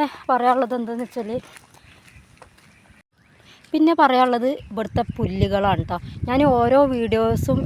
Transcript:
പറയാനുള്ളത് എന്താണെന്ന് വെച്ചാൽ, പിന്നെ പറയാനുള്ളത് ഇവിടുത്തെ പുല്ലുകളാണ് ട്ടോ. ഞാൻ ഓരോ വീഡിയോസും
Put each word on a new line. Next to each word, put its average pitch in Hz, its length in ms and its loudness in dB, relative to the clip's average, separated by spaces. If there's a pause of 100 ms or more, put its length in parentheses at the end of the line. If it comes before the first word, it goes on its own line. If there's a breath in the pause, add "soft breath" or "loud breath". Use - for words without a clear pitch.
(280 loud breath)
പറയാനുള്ളത് 247 480 0
എന്താണെന്ന് 233 300 -6
വെച്ചാൽ, 220 240 -10 (2500 soft breath)
പിന്നെ 311 280 4
പറയാനുള്ളത് 254 460 4 (260)
ഇവിടുത്തെ 220 300 -4 (140)
പുല്ലുകളാണ് 196 720 0
ട്ടോ. 180 80 -6 (320 loud breath)
ഞാൻ 262 120 0 (180)
ഓരോ 240 200 4 (140)
വീഡിയോസും 226 720 0